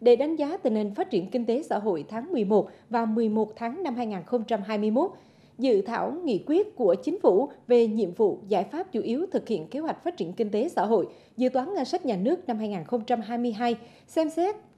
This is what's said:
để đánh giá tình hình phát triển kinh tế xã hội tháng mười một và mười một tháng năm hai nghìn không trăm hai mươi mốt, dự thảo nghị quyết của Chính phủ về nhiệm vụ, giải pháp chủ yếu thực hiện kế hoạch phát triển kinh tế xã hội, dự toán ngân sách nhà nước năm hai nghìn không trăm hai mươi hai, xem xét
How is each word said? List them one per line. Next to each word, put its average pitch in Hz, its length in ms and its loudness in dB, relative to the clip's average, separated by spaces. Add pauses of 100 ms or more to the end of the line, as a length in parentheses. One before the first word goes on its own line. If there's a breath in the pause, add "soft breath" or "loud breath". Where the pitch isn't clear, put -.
để 240 160 8
đánh 302 200 0
giá 302 200 -2
tình 262 180 0
hình 208 200 -2
phát 370 160 -4
triển 190 200 -2
kinh 240 160 -2
tế 233 160 0
xã 208 160 -4
hội 190 300 -2
tháng 240 240 -8
mười 233 120 0
một 196 240 4 (220 loud breath)
và 233 140 0
mười 226 240 2
một 214 280 0
tháng 247 260 -6
năm 277 120 -2
hai 240 120 -4
nghìn 190 200 -6
không 240 180 -2
trăm 220 180 -2
hai 214 160 -2
mươi 214 120 2
mốt, 285 200 2 (480 loud breath)
dự 226 240 4
thảo 226 300 -4 (120)
nghị 214 220 0
quyết 392 300 0
của 196 180 4
Chính 349 260 -4
phủ 240 280 6 (180 loud breath)
về 240 200 6
nhiệm 208 260 0
vụ, 202 260 2 (100)
giải 202 160 2
pháp - 280 -8
chủ 220 80 -2
yếu 269 320 -2
thực - 160 -2
hiện 160 180 -2
kế 269 120 -8
hoạch 302 260 -6
phát 349 120 -4
triển 180 160 -6
kinh 214 180 -4
tế 220 180 0
xã 202 180 0
hội, 208 200 2 (300 loud breath)
dự 254 120 2
toán 269 260 -2
ngân 294 100 0
sách 349 220 -4
nhà 214 100 0
nước 262 300 0
năm 226 120 -2
hai 214 100 -4
nghìn 180 160 -6
không 226 200 -4
trăm 233 160 0
hai 226 180 -6
mươi 240 140 0
hai, 233 240 0 (300 loud breath)
xem 320 240 0
xét 359 260 0 (220)